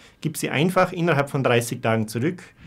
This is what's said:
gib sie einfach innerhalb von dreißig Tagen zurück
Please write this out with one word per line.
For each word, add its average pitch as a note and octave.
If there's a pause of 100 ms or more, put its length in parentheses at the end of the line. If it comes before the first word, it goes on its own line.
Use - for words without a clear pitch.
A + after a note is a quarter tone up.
(200)
gib -
sie D3
einfach F3
innerhalb D#3+
von C#3
dreißig B2
Tagen A2
zurück D#3+ (240)